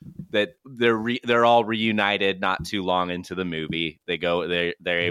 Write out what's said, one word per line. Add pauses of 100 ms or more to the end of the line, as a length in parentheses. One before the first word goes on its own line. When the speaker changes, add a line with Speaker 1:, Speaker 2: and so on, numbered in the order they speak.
(300)
Speaker 1:
that (100)
they're
re-,
they're
all
reunited
not
too
long
into
the
movie.
They
go,
they're,
they're
Speaker 2:
Mm-hmm.